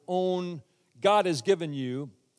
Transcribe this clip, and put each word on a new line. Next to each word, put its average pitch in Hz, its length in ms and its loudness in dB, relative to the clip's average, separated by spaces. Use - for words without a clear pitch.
own, 180 540 -2
God 202 260 4
has 147 160 -2
given 165 300 0
you 131 380 -6